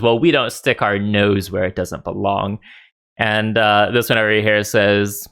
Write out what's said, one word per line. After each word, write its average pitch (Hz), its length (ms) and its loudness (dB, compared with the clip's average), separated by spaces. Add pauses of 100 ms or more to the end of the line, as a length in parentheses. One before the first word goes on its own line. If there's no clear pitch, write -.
Well, 117 180 2
we 165 120 2
don't 131 220 0
stick - 300 -2
our 104 160 0
nose 101 520 0
where 95 140 -4
it 95 120 -4
doesn't - 280 -8
belong. 98 540 -4 (600)
And, 107 380 -2
uh, 104 360 4
this 117 160 0
one 120 100 0
over 110 120 0
here 107 340 2
says 101 680 0